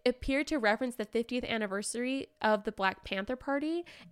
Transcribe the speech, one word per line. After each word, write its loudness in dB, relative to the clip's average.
appeared 2
to 0
reference 2
the -2
fiftieth -2
anniversary -2
of 4
the -4
Black 0
Panther -4
Party, -2